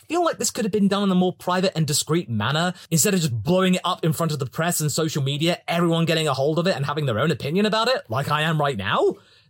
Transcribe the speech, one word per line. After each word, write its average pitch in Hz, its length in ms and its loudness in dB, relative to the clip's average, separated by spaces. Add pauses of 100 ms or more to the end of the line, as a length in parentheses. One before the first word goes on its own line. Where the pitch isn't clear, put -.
feel 339 160 0
like 320 140 0
this - 140 -4
could 247 120 -4
have 208 80 -2
been 202 160 2
done 202 160 0
in 196 80 2
a 180 40 2
more 180 180 2
private 180 420 0
and 160 100 0
discreet 151 440 -2
manner, 143 440 0 (160)
instead 165 240 2
of 185 60 2
just 120 240 -2
blowing 185 320 2
it 180 80 -2
up 175 220 -2
in 156 80 2
front 165 180 -2
of 147 80 -6
the 135 60 -4
press 165 340 -4
and 151 100 -2
social 151 320 -2
media, 147 460 -2
everyone 165 380 2
getting 160 240 0
a 135 40 0
hold 147 240 0
of 170 100 0
it 185 100 0
and 139 80 -2
having 151 200 -2
their 110 140 0
own 156 120 2
opinion 160 340 0
about 220 240 0
it, 254 180 0
like 135 240 -2
I 151 120 2
am 156 180 0
right 143 160 0
now. 170 380 0 (340)